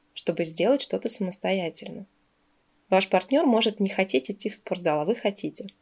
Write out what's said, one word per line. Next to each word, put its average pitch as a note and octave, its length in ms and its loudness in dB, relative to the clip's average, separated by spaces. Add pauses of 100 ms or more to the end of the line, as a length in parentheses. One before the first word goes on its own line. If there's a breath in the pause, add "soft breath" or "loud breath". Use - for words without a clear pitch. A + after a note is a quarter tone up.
(120)
чтобы E3+ 320 -4
сделать F3 380 2
что-то - 260 -4
самостоятельно. F#3+ 960 -4 (840)
Ваш F#3+ 180 4
партнер C4+ 380 2
может A3 340 4
не G3 80 2
хотеть - 420 0
идти G3+ 200 -6
в - 40 -8
спортзал, E3+ 460 -2
а D3+ 60 -2
вы A3 80 2
хотите, - 540 -6 (140)